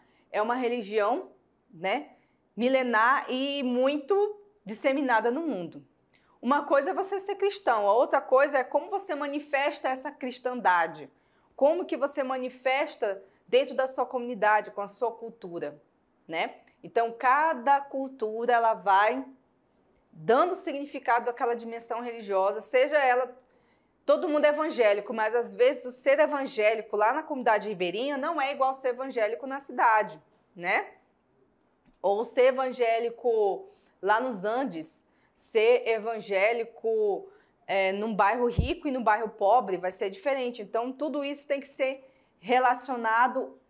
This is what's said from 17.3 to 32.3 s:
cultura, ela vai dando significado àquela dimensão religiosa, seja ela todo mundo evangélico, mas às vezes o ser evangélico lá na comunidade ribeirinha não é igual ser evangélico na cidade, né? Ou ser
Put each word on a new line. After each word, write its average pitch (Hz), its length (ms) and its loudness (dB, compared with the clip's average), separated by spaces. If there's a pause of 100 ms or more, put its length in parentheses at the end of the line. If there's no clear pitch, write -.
cultura, 240 760 -4
ela 233 200 4
vai 202 520 2 (840)
dando 254 420 2
significado 269 760 -2
àquela 240 260 -2
dimensão 226 460 -6
religiosa, 208 580 -2
seja 269 380 2
ela 254 360 2 (720)
todo 302 220 2
mundo 294 180 0
evangélico, 240 680 2
mas 220 200 -2
às 226 200 -2
vezes 226 320 2
o 247 60 -10
ser 277 280 2
evangélico 226 800 0
lá 214 160 4
na 302 100 -4
comunidade 226 460 0
ribeirinha 208 480 -4
não 302 220 -4
é 269 120 -2
igual 262 220 0
ser 262 160 -4
evangélico 240 580 -4
na 269 120 -8
cidade, 220 640 2 (320)
né? 190 340 -2 (1120)
Ou 202 240 0
ser 254 220 4